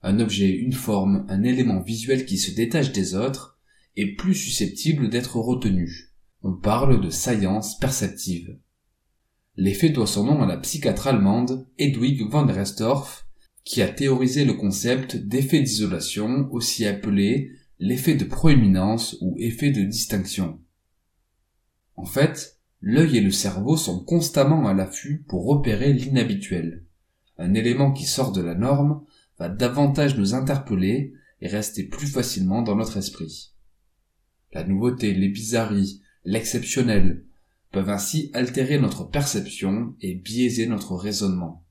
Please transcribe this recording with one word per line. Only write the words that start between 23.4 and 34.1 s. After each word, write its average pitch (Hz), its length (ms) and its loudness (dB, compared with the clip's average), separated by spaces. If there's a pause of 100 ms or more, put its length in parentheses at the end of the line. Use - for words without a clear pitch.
sont 92 280 -4
constamment 156 640 2
à 98 60 2
l'affût 95 540 -4
pour 90 160 -4
repérer 139 480 2
l'inhabituel. 98 920 -2 (520)
Un 87 180 0
élément 120 380 4
qui - 120 -4
sort - 260 -2
de 95 100 -2
la 85 140 -4
norme 143 500 2 (340)
va 85 100 -6
davantage 135 720 2
nous 101 160 0
interpeller 135 800 -2 (260)
et - 80 -8
rester 104 360 -4
plus - 240 -6
facilement 117 540 -2
dans 107 120 -2
notre 110 220 -2
esprit. - 560 -10 (1000)